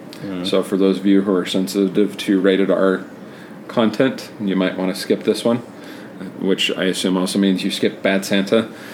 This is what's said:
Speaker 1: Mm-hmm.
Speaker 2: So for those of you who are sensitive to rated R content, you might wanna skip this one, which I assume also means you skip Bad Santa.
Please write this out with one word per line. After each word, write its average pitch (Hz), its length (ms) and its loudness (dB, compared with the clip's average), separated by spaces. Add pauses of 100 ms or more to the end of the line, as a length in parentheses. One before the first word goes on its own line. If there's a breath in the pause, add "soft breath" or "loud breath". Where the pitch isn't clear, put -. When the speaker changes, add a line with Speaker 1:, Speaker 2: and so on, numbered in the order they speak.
(120)
Speaker 1:
Mm-hmm. 92 340 -8
Speaker 2:
So 95 180 2
for 95 140 -2
those 95 220 4
of 95 60 -2
you 98 180 6
who 101 120 2
are 90 100 0
sensitive 98 720 0
to 101 220 2
rated 95 320 4
R 95 320 2 (640 loud breath)
content, 120 720 0
you 98 160 0
might 92 220 0
wanna 92 180 -2
skip - 280 -2
this - 200 0
one, 120 140 2 (800 loud breath)
which 92 380 0
I 90 80 0
assume 92 320 0
also 92 200 -2
means 98 280 2
you 95 60 -2
skip - 300 -2
Bad 98 220 2
Santa. 107 460 0 (240 loud breath)